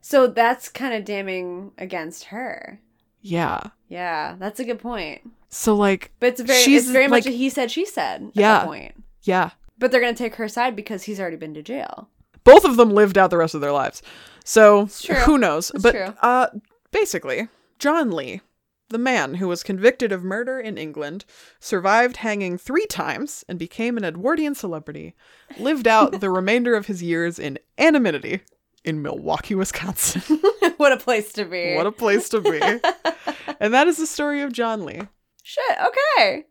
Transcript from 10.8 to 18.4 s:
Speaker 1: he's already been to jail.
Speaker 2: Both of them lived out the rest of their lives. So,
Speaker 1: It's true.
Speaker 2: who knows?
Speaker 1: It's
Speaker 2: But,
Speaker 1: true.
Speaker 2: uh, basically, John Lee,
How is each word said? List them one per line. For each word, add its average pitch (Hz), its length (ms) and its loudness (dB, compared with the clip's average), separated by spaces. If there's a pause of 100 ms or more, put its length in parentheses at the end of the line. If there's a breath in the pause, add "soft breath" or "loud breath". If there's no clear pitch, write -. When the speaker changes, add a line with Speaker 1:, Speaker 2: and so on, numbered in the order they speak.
Speaker 1:
he's 208 160 -10
already 175 180 -6
been 156 180 -14
to 151 80 -16
jail. - 460 -12 (360)
Speaker 2:
Both 285 220 12
of 254 100 2
them 233 140 6
lived 202 260 4
out 190 140 4
the 175 80 0
rest 165 160 0
of 151 80 -6
their 143 100 -2
lives. 135 300 -4 (420 loud breath)
So, 208 380 8
Speaker 1:
It's 208 200 -8
true. 330 140 -4
Speaker 2:
who 262 220 4
knows? 175 320 0
Speaker 1:
It's 190 120 -8
Speaker 2:
But, 233 100 6
Speaker 1:
true. 202 280 -6
Speaker 2:
uh, 247 280 2 (420)
basically, 202 580 -4 (300)
John 294 320 0
Lee, 135 320 -8 (480)